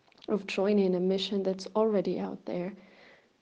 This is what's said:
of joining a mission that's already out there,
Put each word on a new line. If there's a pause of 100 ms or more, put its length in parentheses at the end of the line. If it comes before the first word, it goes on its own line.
(300)
of
joining
a
mission
that's
already
out
there, (680)